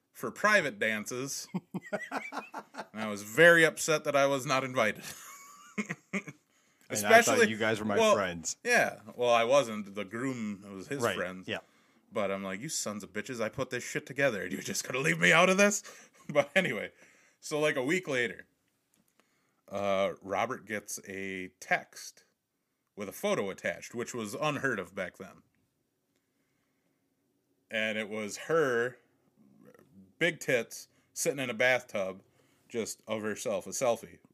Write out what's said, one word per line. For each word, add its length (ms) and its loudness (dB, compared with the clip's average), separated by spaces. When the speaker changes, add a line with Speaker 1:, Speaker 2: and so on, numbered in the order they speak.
Speaker 1:
for 180 -8
private 480 2
dances. 760 -4
<laughs> 40 -2
And 60 -6
I 60 -4
was 160 -6
very 420 8
upset 380 2
that 120 0
I 120 6
was 180 0
not 180 0
invited. 380 0
<laughs> 60 -2
Speaker 2:
And 180 -4
I 20 4
thought 120 12
Speaker 1:
Especially 280 4
Speaker 2:
you 80 -4
guys 220 2
were 80 -4
my 100 2
Speaker 1:
well, 160 6
Speaker 2:
friends. 500 -2
Speaker 1:
yeah. 340 2
Well, 160 4
I 140 6
wasn't. 500 2
The 100 -4
groom, 640 -6
it 60 -12
was 120 -10
his 140 -4
Speaker 2:
Right. 140 2
Speaker 1:
friends. 320 -8
Speaker 2:
Yeah. 120 -4
Speaker 1:
But 180 -2
I'm 140 -4
like, 180 -8
"You 80 -10
sons 340 -6
of 80 -16
bitches, 300 -6
I 80 -2
put 220 -8
this 120 -6
shit 220 -8
together, 380 -2
and 80 -8
you're 100 -6
just 260 -6
gonna 160 -4
leave 160 0
me 140 4
out 160 6
of 80 2
this?" 240 4
<laughs> 220 -20
But 260 2
anyway, 360 -2
so, 200 -4
like, 180 2
a 60 0
week 240 0
later, 380 -2
uh, 400 0
Robert 460 -2
gets 400 -8
a 420 -8
text 680 -6
with 140 -8
a 40 -12
photo 360 -2
attached, 460 -6
which 180 -8
was 220 -6
unheard 420 -2
of 160 -8
back 240 -8
then. 240 -18
And 260 -2
it 120 -6
was 280 -6
her, 600 0
big 200 0
tits, 480 -2
sitting 260 -2
in 100 -4
a 60 -2
bathtub, 680 0
just 380 -6
of 140 -2
herself, 460 -4
a 40 -12
selfie. 480 -2